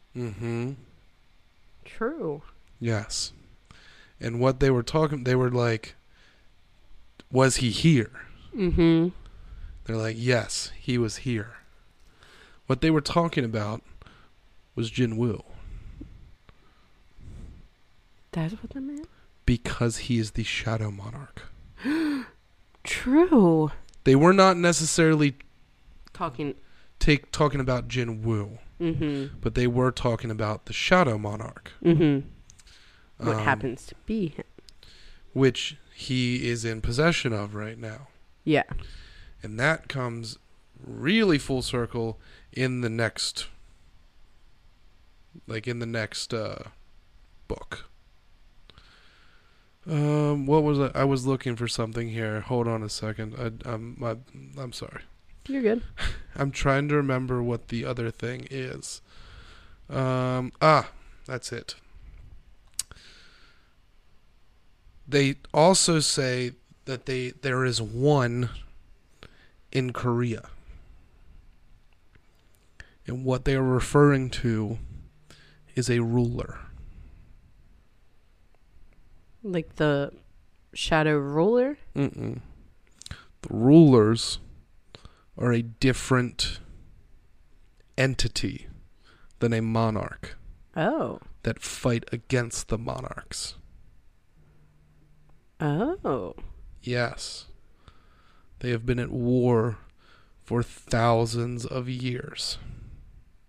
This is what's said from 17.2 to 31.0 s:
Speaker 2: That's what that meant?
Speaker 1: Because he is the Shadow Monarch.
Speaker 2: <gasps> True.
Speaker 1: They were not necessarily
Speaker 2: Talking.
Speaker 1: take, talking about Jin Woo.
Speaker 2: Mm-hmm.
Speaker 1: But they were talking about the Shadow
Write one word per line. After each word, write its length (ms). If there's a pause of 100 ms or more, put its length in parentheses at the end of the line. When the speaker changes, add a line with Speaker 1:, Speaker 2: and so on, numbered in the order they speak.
Speaker 2:
That's 220
what 180
that 100
meant? 260 (380)
Speaker 1:
Because 540
he 200
is 120
the 120
Shadow 480
Monarch. 520 (400)
Speaker 2:
<gasps> 440 (560)
True. 880 (320)
Speaker 1:
They 120
were 180
not 240
necessarily 800 (800)
Speaker 2:
Talking. 400 (460)
Speaker 1:
take, 320
talking 280
about 280
Jin 340
Woo. 380 (200)
Speaker 2:
Mm-hmm. 640
Speaker 1:
But 140
they 100
were 260
talking 380
about 360
the 80
Shadow 440